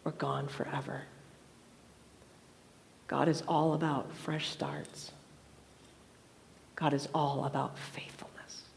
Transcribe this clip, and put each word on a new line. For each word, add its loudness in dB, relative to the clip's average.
were 0
gone 0
forever. -4
God 6
is 4
all 6
about 2
fresh -2
starts. -6
God 4
is 2
all 2
about 0
faithfulness. -12